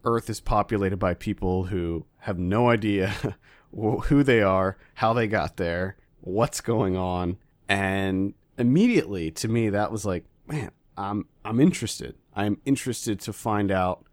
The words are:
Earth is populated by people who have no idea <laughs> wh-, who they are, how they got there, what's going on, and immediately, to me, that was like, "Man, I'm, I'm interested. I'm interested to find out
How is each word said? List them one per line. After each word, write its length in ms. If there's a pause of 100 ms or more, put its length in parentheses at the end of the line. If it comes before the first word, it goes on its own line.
Earth 260
is 100
populated 580
by 160
people 500
who 420 (140)
have 180
no 320
idea 380
<laughs> 680
wh-, 300
who 160
they 200
are, 360 (160)
how 180
they 140
got 300
there, 400 (240)
what's 400
going 360
on, 400 (320)
and 640 (220)
immediately, 760
to 160
me, 220
that 220
was 140
like, 180 (220)
"Man, 240 (260)
I'm, 300 (180)
I'm 160
interested. 540 (200)
I'm 300
interested 560
to 120
find 380
out 420